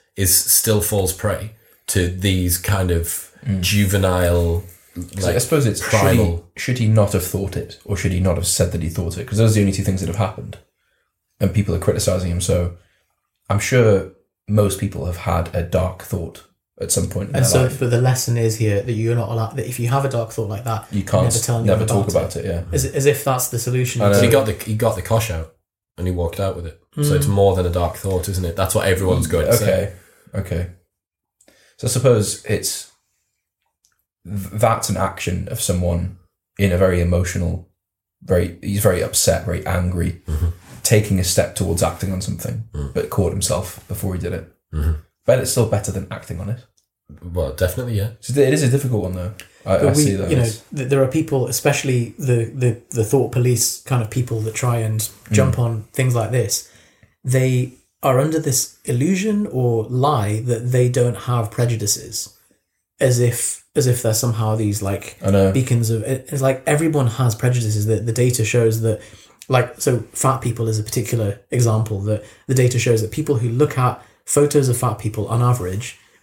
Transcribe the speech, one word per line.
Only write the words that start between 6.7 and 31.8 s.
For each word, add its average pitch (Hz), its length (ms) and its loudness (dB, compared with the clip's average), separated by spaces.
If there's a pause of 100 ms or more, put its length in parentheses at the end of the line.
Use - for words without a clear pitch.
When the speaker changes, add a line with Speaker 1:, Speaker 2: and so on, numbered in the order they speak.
Speaker 2:
he 110 100 2
not 110 240 4
have 95 120 0
thought 98 320 -4
it, - 280 -8
or 101 120 -4
should 92 140 0
he 90 80 0
not 90 160 2
have 87 140 -2
said - 240 0
that 85 100 -4
he 80 60 -2
thought 85 280 -4
it? - 120 -10
'Cause 101 100 -2
those 113 140 6
are - 20 2
the 104 60 4
only 98 120 4
two 98 120 -2
things 95 160 0
that 85 80 -2
have 90 80 -4
happened, - 420 -4 (800)
and 92 160 0
people 101 180 2
are 87 60 0
criticizing 92 540 0
him. 90 80 -2
So 87 360 0 (720)
I'm 101 120 0
sure 104 500 4 (380)
most 101 320 2
people - 260 -4
have 87 120 -6
had 85 360 -2
a 85 80 0
dark 90 400 -2
thought 87 400 -8 (380)
at - 100 -6
some 87 180 0
point 98 220 -6
in - 60 -2
Speaker 3:
And 123 80 4
Speaker 2:
their 123 60 2
Speaker 3:
so, 90 120 4
Speaker 2:
life. 127 160 -2
Speaker 3:
but 123 120 0
the 120 100 2
lesson 123 360 0
is 113 200 0
here 104 260 0
that 123 100 -6
you're 113 220 0
not 110 160 -2
allowed, 113 260 -4
that 135 120 -6
if 120 100 -8
you 120 80 -2
have 135 180 0
a - 60 -2
dark 117 220 -4
thought 107 160 -6
like 113 160 -8
that, 113 260 -6
Speaker 2:
You 98 140 -2
can't - 180 2
Speaker 3:
never - 160 2
tell 120 220 0
anyone 95 180 4
Speaker 2:
never 110 100 0
talk 101 220 2
Speaker 3:
about 85 240 -2
Speaker 2:
about - 20 -6
Speaker 3:
it. - 80 -6
Speaker 2:
it, 101 40 -4
yeah. 85 140 -2 (100)
Speaker 3:
As, 131 140 0
as 139 200 0
if - 160 2
that's 127 260 -2
the 120 120 -4
solution 123 420 -2
Speaker 2:
I 101 60 4
know. 101 60 6
Speaker 1:
So 101 80 6
he 101 40 6
Speaker 3:
to - 60 4
Speaker 1:
got - 140 4
the, 107 60 -2 (120)
he 110 100 -4
got 110 220 0
the 90 60 -6
cosh 113 280 0
out 80 240 -6 (420)
and 92 120 -4
he 90 40 0
walked 87 280 -2
out 95 160 -2
with 85 100 -10
it. - 140 -16 (160)
So 151 60 -2 (100)
Speaker 3:
Mm. 147 40 4
Speaker 1:
it's 139 120 2
more 98 260 4
than 90 120 0
a 87 40 0
dark 87 260 0
thought, 95 320 -4
isn't 92 160 -2
it? 85 120 -4
That's 95 180 -2
what 104 140 2
everyone's 92 400 2
going 82 180 0
to 110 80 4
Speaker 2:
Okay, 110 100 2
Speaker 1:
say. 95 280 0 (480)
Speaker 2:
okay. 87 260 -4 (1120)
So - 80 -6